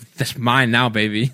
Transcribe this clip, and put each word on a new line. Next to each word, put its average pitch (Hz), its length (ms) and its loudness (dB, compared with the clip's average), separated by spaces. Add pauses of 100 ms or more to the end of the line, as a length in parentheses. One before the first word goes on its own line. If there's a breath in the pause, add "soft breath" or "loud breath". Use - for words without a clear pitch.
(180)
that's - 200 -6
mine 120 340 2
now, 120 180 2
baby. 107 440 -2